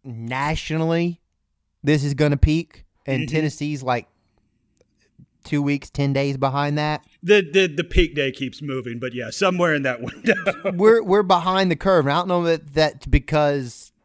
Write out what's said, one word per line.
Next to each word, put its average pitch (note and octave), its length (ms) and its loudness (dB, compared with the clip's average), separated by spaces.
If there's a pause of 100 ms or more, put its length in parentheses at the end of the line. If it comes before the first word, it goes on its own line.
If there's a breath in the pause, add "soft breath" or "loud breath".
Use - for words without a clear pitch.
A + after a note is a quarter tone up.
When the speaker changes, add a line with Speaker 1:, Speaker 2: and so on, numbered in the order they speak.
Speaker 1:
nationally, D#3 1160 -4 (600)
this D3 220 2
is C#3+ 80 -2
gonna C#3+ 240 2
peak, - 480 0 (220)
and C3 160 -2
Speaker 2:
Mm-hmm. C3+ 120 -6
Speaker 1:
Tennessee's, D3+ 480 -4
like, B2 240 -4 (1400)
two D3 180 -2
weeks, C#3+ 260 -4
ten C#3 240 -2
days C#3 240 -2
behind C#3+ 400 -2
that. D3+ 300 -4 (160 soft breath)
Speaker 2:
The, G3+ 180 4 (100)
the, F#3 160 4
the D#3 180 -4
peak E3+ 300 2
day C#3 180 -2
keeps C3 280 -10
moving, B2+ 380 -8
but B2 160 -8
yeah, A#2 160 -8
somewhere F3+ 440 0
in C#3+ 100 -2
that B2 180 -4
window. F#3 320 -2 (200)
<laughs> F#3+ 200 -6
Speaker 1:
We're, A3 280 6
we're G3+ 200 2
behind F#3 480 2
the D#3+ 60 0
curve. F3+ 280 2
And C#3 80 0
I D#3 60 2
don't F3 100 -2
know F3+ 160 2
that D#3+ 300 -2
that's D#3 320 0
because C#3+ 840 0 (120)